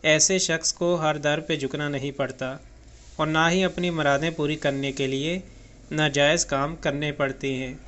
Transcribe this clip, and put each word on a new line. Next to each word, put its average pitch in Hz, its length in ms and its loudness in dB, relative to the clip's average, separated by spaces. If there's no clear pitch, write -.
ऐसे 156 340 4
शख्स 165 320 0
को 175 240 2
हर 156 220 0
दर 147 220 2
पे 160 180 -2
झुकना 143 320 -4
नहीं 139 220 -4
पड़ता 135 480 -6
और 156 80 2
ना 160 200 2
ही 185 160 4
अपनी 175 260 -2
मुरादें 156 460 2
पूरी 151 200 0
करने 139 360 -2
के 135 160 -2
लिए 156 360 -2
नाजायज़ 151 540 4
काम 147 300 -2
करने 147 360 -2
पड़ते 139 420 -2
हैं। 131 340 -6